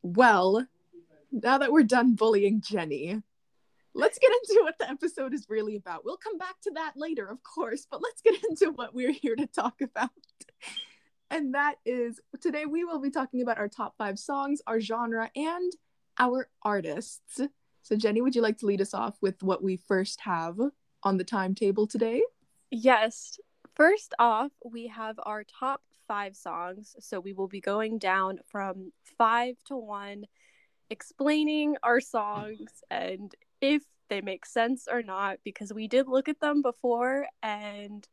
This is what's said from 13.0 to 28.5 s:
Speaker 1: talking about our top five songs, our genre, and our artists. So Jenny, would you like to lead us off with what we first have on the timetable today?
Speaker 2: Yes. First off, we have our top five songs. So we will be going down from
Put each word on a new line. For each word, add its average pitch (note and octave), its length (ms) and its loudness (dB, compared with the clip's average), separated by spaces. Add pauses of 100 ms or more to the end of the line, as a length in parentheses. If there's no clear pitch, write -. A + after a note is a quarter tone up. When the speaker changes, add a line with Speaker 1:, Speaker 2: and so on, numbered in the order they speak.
Speaker 1:
talking C4 320 -2
about A#3+ 160 0
our G#3 120 -4
top - 280 -10
five G3+ 220 -4
songs, C#4+ 480 -4
our A3+ 140 0
genre, A3+ 520 -4
and F4 380 -4 (480)
our B3+ 300 0 (120)
artists. F3 760 -6 (460)
So G#3+ 120 2
Jenny, G#3+ 240 2
would B3+ 120 2
you A#3 80 4
like G#3+ 180 2
to A3+ 60 -6
lead G3+ 140 2
us G3 140 -2
off - 280 -4
with G3 220 -2
what F#3+ 180 0
we F#3+ 140 0
first F#3+ 460 -2
have E3+ 360 -4 (460)
on G3 140 2
the F3+ 80 0
timetable G3 600 0
today? A3+ 380 0 (480)
Speaker 2:
Yes. A3+ 680 2 (380)
First F#4 420 6
off, A#3 340 4 (120)
we A#3 240 -12
have A3 360 -10
our G#3+ 200 -8
top C4+ 380 -6 (260)
five G3+ 300 -6
songs. F3+ 640 -10
So - 180 -8
we G3 140 -10
will F#3+ 160 -4
be G3 100 -10
going A3 380 -2
down F#3+ 500 0
from F#3+ 460 -8 (240)